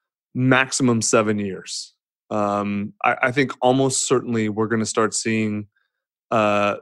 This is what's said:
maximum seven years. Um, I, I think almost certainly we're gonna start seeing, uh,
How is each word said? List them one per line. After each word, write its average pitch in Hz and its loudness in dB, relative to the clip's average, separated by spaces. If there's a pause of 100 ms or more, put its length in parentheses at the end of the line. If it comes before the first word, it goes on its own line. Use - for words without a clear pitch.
(340)
maximum 127 2
seven 107 2
years. 92 -10 (360)
Um, 101 -2 (100)
I, 120 2
I 127 0
think 127 0 (100)
almost 131 2
certainly 117 0
we're 107 -2
gonna 110 0
start 110 0
seeing, 107 -2 (640)
uh, 104 2